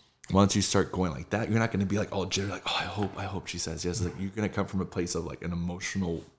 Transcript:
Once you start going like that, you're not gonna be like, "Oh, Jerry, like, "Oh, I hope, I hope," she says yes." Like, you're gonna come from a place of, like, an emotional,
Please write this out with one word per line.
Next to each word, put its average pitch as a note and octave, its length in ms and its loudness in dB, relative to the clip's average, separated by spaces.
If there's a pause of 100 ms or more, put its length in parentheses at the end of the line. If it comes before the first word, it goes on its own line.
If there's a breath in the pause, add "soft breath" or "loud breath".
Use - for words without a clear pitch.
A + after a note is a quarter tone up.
(300)
Once G2 240 8
you G#2 60 4
start F#2+ 320 4
going F2+ 200 2
like C#2 180 -8
that, G#2 180 0
you're A2 100 4
not A2+ 140 2
gonna G2 140 2
be F#2+ 100 0
like, G#2 160 0
"Oh, F#2 140 0
Jerry, G2 240 0
like, - 160 -8
"Oh, - 120 0
I - 60 0
hope, G2+ 340 -4
I G2 60 -6
hope," F#2+ 220 -6
she - 100 -6
says D#2+ 260 -4
yes." F2 200 0
Like, F2+ 180 -2
you're G2 80 -2
gonna G2+ 220 0
come G2 160 0
from F#2+ 160 -2
a - 20 -2
place F2+ 300 -2
of, E2+ 100 -2
like, - 180 -8
an F2 100 -4
emotional, F2 720 -2 (140)